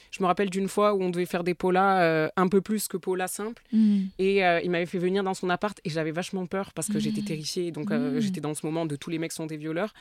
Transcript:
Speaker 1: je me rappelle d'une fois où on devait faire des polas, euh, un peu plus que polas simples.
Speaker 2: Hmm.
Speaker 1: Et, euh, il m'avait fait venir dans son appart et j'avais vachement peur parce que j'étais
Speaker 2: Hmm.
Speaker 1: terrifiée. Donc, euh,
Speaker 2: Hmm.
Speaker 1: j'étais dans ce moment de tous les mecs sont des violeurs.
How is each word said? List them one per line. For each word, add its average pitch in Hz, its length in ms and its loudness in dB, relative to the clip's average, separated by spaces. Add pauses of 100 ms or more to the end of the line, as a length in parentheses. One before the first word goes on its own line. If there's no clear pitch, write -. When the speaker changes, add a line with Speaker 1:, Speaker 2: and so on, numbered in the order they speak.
Speaker 1:
je - 140 -6
me 190 40 2
rappelle 190 220 2
d'une 190 200 -2
fois 208 240 4
où 196 100 0
on 180 60 0
devait 180 160 -2
faire 175 180 -4
des 180 120 0
polas, 185 480 4
euh, 160 340 4
un 185 100 4
peu 190 140 4
plus 214 260 -2
que - 80 -8
polas 185 320 -2
simples. 220 340 -8 (120)
Speaker 2:
Hmm. 208 300 6 (140)
Speaker 1:
Et, 196 280 4
euh, 170 180 4
il 175 80 0
m'avait 175 140 0
fait 185 120 -6
venir 185 280 0
dans 190 80 -2
son - 160 -4
appart 196 340 -2
et 185 60 -4
j'avais 160 220 -2
vachement 175 340 -4
peur 190 260 -6
parce 160 160 -6
que 208 120 0
j'étais 143 200 -2
Speaker 2:
Hmm. 208 60 -4
Speaker 1:
terrifiée. 165 480 -4
Donc, 151 180 -4
euh, 254 280 0
Speaker 2:
Hmm. - 20 2
Speaker 1:
j'étais 190 180 -2
dans 151 140 -4
ce 151 120 -8
moment 165 200 -2
de 147 100 -4
tous - 140 -10
les 160 100 -4
mecs 165 140 -6
sont 165 120 -8
des 156 120 -8
violeurs. 160 440 -6